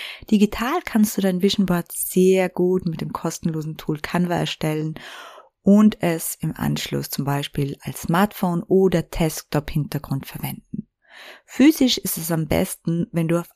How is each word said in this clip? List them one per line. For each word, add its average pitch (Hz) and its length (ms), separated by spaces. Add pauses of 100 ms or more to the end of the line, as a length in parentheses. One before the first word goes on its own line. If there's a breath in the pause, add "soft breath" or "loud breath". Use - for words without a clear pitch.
(320 loud breath)
Digital 226 540
kannst - 320
du 196 40
dein 185 220
Vision 196 240
Board 175 240
sehr 185 580
gut 180 360
mit 160 160
dem 156 100
kostenlosen 160 640
Tool - 240
Canva 175 360
erstellen 156 600 (680 loud breath)
und 214 380
es 170 340
im - 200
Anschluss 143 540
zum 143 160
Beispiel 143 560
als - 220
Smartphone 175 600
oder 185 380
Desktop-Hintergrund - 1200
verwenden. - 640 (560 loud breath)
Physisch 262 540
ist - 200
es 165 140
am 160 160
besten, 170 640
wenn 165 160
du 165 100
auf 170 180